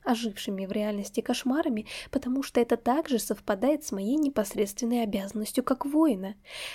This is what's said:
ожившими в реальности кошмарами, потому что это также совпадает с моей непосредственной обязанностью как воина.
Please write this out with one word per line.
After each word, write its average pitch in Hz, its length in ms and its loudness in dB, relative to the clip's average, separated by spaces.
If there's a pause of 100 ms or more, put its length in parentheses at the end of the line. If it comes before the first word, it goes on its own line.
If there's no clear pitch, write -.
ожившими 208 640 -2
в 185 60 -6
реальности 208 500 -2
кошмарами, 254 640 0 (260)
потому 262 320 -2
что - 180 2
это 233 160 4
также 277 420 2
совпадает 226 640 0
с - 80 -12
моей 202 240 0
непосредственной 233 880 0
обязанностью 208 600 -2
как 254 220 0
воина. 269 500 2 (400)